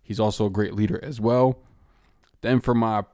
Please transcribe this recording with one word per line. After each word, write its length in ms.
He's 160
also 260
a 60
great 240
leader 300
as 160
well. 420
Then 200
for 140
my 400